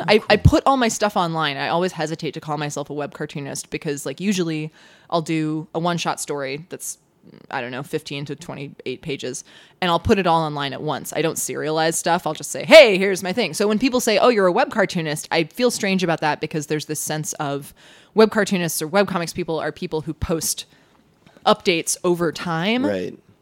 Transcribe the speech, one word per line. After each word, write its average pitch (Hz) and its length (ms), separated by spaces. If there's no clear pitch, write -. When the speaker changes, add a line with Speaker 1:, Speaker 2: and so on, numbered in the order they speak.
Speaker 1:
I, - 80
Speaker 2:
Oh, - 40
cool. - 100
Speaker 1:
I 214 80
put - 280
all 269 120
my 240 100
stuff 208 300
online. 160 400
I 139 120
always 175 220
hesitate 156 440
to 165 60
call 147 160
myself 147 320
a 147 40
web 143 200
cartoonist 139 580
because, 147 340
like, 135 160
usually 165 500
I'll 170 120
do 156 520
a 165 60
one-shot 170 420
story 143 480
that's, - 280
I 131 100
don't 123 120
know, 127 100
fifteen 143 440
to 143 100
twenty-eight 139 680
pages, 131 420
and 180 80
I'll 170 100
put 202 200
it 180 80
all 165 160
online 143 300
at - 100
once. 151 280
I 151 120
don't 160 140
serialize 156 580
stuff. 175 320
I'll 156 80
just - 160
say, - 140
"Hey, 220 340
here's 190 240
my 185 100
thing." 208 220
So 208 120
when 214 120
people 247 200
say, 220 200
"Oh, 247 100
you're 202 160
a 180 60
web 262 200
cartoonist," 165 600
I 165 140
feel 240 260
strange 190 320
about 165 180
that 147 180
because 156 280
there's 151 180
this 151 140
sense 156 340
of 143 400
web 220 160
cartoonists 185 500
or 156 80
web 190 200
comics 175 260
people 160 260
are 147 120
people 160 300
who 156 120
post - 520
updates - 560
over 175 280
time. 180 540
Speaker 2:
Right. 196 320